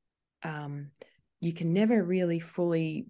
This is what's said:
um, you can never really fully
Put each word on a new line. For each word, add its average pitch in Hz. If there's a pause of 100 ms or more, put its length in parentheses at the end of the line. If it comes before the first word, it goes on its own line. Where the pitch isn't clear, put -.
(440)
um, 147 (480)
you 170
can 170
never 214
really 175
fully 165